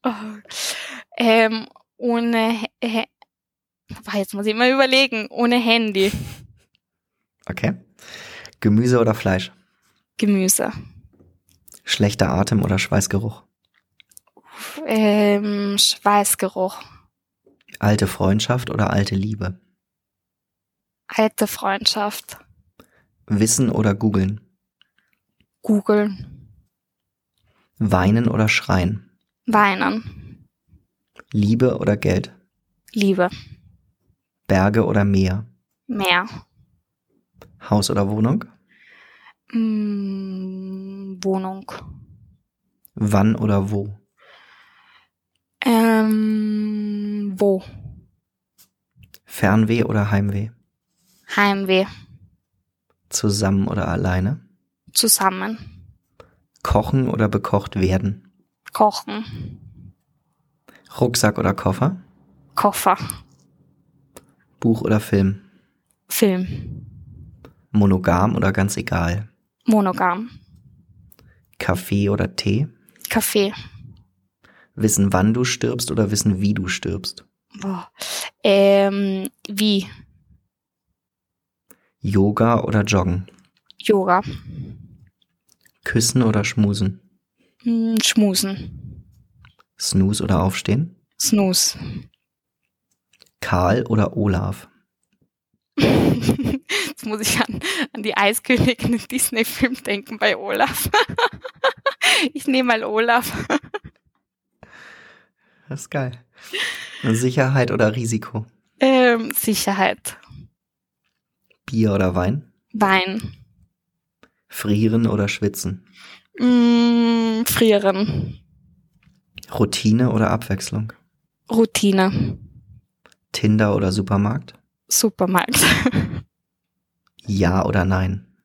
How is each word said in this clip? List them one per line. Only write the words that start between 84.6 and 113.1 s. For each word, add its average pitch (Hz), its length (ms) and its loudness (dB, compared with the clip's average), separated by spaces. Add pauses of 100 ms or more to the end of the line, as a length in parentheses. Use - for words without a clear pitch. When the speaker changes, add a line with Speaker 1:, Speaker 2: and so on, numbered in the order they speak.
Speaker 2:
Küssen 117 380 0
oder 107 220 2
schmusen? 101 580 0 (640)
Speaker 1:
Hm, 226 400 0
schmusen. - 1040 -2 (720)
Speaker 2:
Snooze 98 440 0
oder 90 200 2
aufstehen? 107 520 -2 (240)
Speaker 1:
Snooze. 190 580 2 (1600)
Speaker 2:
Karl 92 460 0
oder 107 280 0
Olaf? 98 520 -2 (1080)
Speaker 1:
<laughs> - 20 -4
Jetzt - 1300 0
muss 214 160 -6
ich - 200 -2
an, - 180 -4 (340)
an 208 100 -10
die 208 120 -4
Eiskönigin 233 800 2
im 220 140 -4
Disney-Film 240 760 -2
denken 202 360 -6
bei 214 180 2
Olaf. - 580 -2
<laughs> 427 40 6 (1300)
Ich 294 140 -8
nehme 262 220 0
mal 220 140 0
Olaf. 233 480 0 (200)
<laughs> 294 60 0 (2000)
Speaker 2:
Das 143 120 -10
ist - 80 -18
geil. 131 240 -6 (880)
Sicherheit 127 680 2
oder 107 220 2
Risiko? 110 520 -4 (340)
Speaker 1:
Ähm, 254 560 2
Sicherheit. - 800 -2 (1500)
Speaker 2:
Bier 110 280 0
oder 92 220 0
Wein? 92 380 -2 (180)
Speaker 1:
Wein. 190 600 0 (1120)